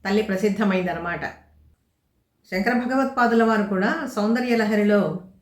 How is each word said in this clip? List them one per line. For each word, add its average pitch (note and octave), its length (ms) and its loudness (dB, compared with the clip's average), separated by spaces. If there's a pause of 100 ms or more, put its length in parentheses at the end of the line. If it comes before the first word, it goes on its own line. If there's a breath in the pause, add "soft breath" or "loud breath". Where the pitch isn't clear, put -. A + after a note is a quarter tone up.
తల్లి G#3 180 0
ప్రసిద్ధమైందనమాట. F#3 960 -2 (1300)
శంకర G#3 220 -2
భగవత్పాదుల A#3+ 680 2
వారు A3 200 2
కూడా A#3 520 -2
సౌందర్య A#3 400 0
లహరిలో G#3 640 2 (220)